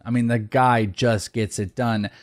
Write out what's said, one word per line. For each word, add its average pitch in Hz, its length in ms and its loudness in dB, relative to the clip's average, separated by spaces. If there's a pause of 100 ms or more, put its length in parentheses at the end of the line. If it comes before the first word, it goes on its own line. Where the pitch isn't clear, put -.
I - 60 -10
mean, 120 180 0
the 120 120 0
guy 120 460 2
just 110 460 -2
gets 107 280 -4
it 98 180 -6
done. 110 320 -2 (140)